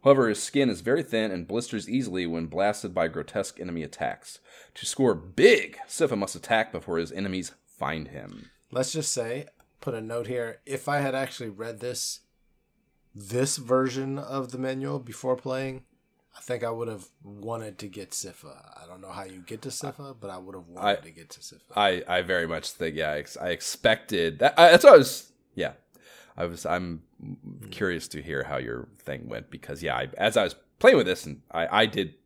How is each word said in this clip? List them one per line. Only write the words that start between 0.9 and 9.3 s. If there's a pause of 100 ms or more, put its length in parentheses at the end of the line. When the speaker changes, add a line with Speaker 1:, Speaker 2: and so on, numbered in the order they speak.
Speaker 1:
thin
and
blisters
easily
when
blasted
by
grotesque
enemy
attacks. (340)
To
score
big, (100)
Sypha
must
attack
before
his
enemies (260)
find
him. (220)
Speaker 2:
Let's
just
say, (340)